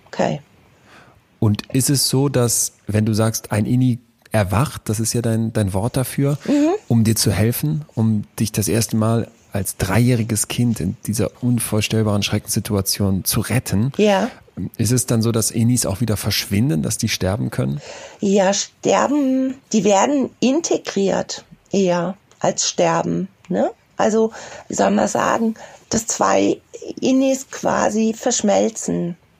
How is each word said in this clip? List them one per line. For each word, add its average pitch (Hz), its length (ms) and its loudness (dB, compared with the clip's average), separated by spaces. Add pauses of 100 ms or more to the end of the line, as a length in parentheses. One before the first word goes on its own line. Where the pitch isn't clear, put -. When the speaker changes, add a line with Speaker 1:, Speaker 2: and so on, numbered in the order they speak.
Speaker 1:
okay. - 320 -4 (960)
Speaker 2:
Und 104 240 0 (100)
ist 135 180 0
es 139 180 0
so, 135 200 2
dass, 123 460 0 (120)
wenn 107 180 2
du 110 100 2
sagst, 110 360 0
ein 107 160 0
Inni 127 320 2 (320)
erwacht, 110 580 0
das 107 120 -2
ist 113 120 -2
ja 120 100 -2
dein, 113 300 0
dein 104 220 0
Wort 104 220 -2
dafür, 139 500 0
Speaker 1:
Mhm. 294 240 2 (160)
Speaker 2:
um 117 180 4
dir 107 120 2
zu - 160 2
helfen, 135 520 0 (120)
um 110 280 2 (140)
dich 110 140 -2
das 104 160 -2
erste 113 280 0
Mal 113 320 0 (240)
als 98 240 -4
dreijähriges 113 720 2
Kind 120 320 0
in 95 260 -2
dieser 104 260 -2 (120)
unvorstellbaren 110 800 0
Schreckenssituation 98 1040 -2
zu - 160 0
retten, 110 560 0
Speaker 1:
Ja. 202 340 2 (480)
Speaker 2:
ist 110 140 2
es 123 140 2
dann 117 140 2
so, 113 120 2
dass 110 180 0
Innis 117 340 2
auch 92 160 -2
wieder 110 160 0
verschwinden, 120 680 0
dass 117 140 -2
die 110 120 -2
sterben 117 420 -2
können? 135 300 -4 (400)
Speaker 1:
Ja, 196 340 2
sterben, 262 1000 0 (160)
die 220 100 2
werden 226 560 2
integriert 202 1080 -2 (280)
eher 180 440 0 (220)
als - 300 0
sterben, 170 580 0 (220)
ne? 226 240 0 (240)
Also, 220 360 2 (360)
wie - 60 -8
soll 196 180 2
man 208 160 2
sagen, 220 460 0 (360)
dass - 160 -2
zwei 196 540 0 (400)
Innis 262 500 0
quasi - 680 0
verschmelzen, 196 1000 -2 (240)